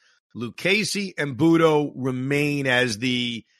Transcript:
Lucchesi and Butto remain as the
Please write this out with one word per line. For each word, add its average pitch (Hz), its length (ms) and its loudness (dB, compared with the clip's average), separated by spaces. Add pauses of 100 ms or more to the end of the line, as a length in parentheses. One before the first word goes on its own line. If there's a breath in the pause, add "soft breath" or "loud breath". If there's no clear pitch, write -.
(340)
Lucchesi 185 840 -2
and 143 180 -4
Butto 160 580 4
remain 139 720 -2
as 123 320 2
the 123 460 -4 (160)